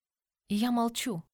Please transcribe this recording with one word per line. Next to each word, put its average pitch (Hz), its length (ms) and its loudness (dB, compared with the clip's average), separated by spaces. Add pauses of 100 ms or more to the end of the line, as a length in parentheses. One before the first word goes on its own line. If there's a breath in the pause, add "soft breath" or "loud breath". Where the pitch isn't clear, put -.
(480)
И 196 60 -2
я 226 160 2
молчу, 233 640 0